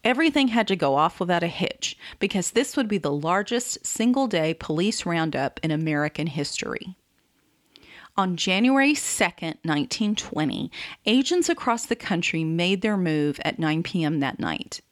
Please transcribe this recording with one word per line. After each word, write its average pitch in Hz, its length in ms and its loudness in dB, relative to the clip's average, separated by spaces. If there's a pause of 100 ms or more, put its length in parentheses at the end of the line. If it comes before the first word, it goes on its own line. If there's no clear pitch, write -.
Everything 277 460 4
had 220 180 2
to 190 80 2
go 139 180 2
off 151 260 2
without 175 220 2
a 170 60 0
hitch, - 500 -6 (220)
because 196 320 -2
this - 260 0
would 233 100 0
be 202 120 0
the 147 120 -2
largest 180 720 -2
single-day 220 680 2
police 170 500 -2
roundup 160 600 -2
in 160 80 0
American 151 560 -2
history. - 680 -6 (1200)
On 185 180 2
January 262 600 4
second, - 680 -2
nineteen 165 500 0
twenty, - 560 -2 (360)
agents 269 420 2
across 247 380 -2
the - 100 -2
country 165 480 -2
made 175 380 0
their 214 160 0
move 151 480 2
at - 140 -4
nine 160 220 2
P 170 220 -2
M 147 160 0
that 135 200 -2
night. - 420 -6 (100)